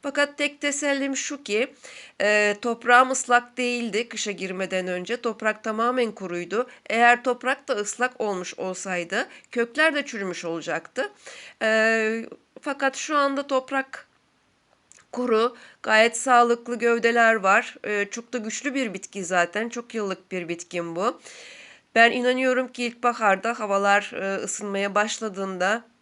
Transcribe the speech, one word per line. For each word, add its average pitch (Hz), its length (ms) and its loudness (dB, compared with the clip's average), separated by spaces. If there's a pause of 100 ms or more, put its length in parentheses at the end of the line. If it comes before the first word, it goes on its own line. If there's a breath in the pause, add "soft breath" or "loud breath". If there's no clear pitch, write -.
Fakat 285 360 -2
tek 294 220 -4
tesellim 277 560 -2
şu 285 260 -8
ki, 220 320 -2 (460 loud breath)
e, 208 420 2
toprağım 240 480 4
ıslak 247 460 0
değildi 240 520 -2
kışa 214 220 -6
girmeden 185 560 -4
önce. 185 340 -4
Toprak 220 440 -4
tamamen 226 480 0
kuruydu. 185 560 -6 (220 loud breath)
Eğer 240 340 6
toprak 247 440 -2
da - 40 0
ıslak 226 480 -4
olmuş 190 380 -4
olsaydı 185 720 -6 (240 loud breath)
kökler 247 420 0
de 294 120 -2
çürümüş 196 380 -8
olacaktı. 165 680 -6 (500 loud breath)
E, 220 640 2 (340)
fakat 277 360 -2
şu 311 200 -2
anda 277 300 2
toprak 269 600 -4 (1040)
kuru, 240 440 0 (260 loud breath)
gayet 220 340 4
sağlıklı 240 600 4
gövdeler 233 560 4
var. 202 500 2
E, 202 260 0
çok 233 220 -12
da 254 60 -2
güçlü 220 360 -6
bir 247 200 -2
bitki 190 300 -10
zaten. 180 440 0
Çok 233 260 -10
yıllık 202 380 -6
bir 175 160 -6
bitkim 170 480 -6
bu. 202 240 -2 (720 loud breath)
Ben 233 180 6
inanıyorum 254 560 2
ki 240 160 -6
ilkbaharda 233 760 0
havalar, 202 540 2
e, 196 220 -4
ısınmaya 202 580 -4
başladığında 202 920 -2 (180)